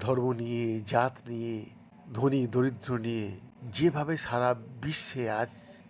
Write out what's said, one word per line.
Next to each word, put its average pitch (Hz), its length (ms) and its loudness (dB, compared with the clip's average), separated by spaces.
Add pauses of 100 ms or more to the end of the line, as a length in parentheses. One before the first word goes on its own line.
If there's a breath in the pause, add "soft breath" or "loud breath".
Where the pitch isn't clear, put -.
ধর্ম 127 320 2
নিয়ে, 117 480 -2
জাত 123 480 2
নিয়ে, 113 380 -6 (460)
ধনী 131 340 4
দরিদ্র 123 520 0
নিয়ে 110 420 -4 (220)
যেভাবে 151 540 2
সারা 123 380 2
বিশ্বে 123 760 -2
আজ - 600 -6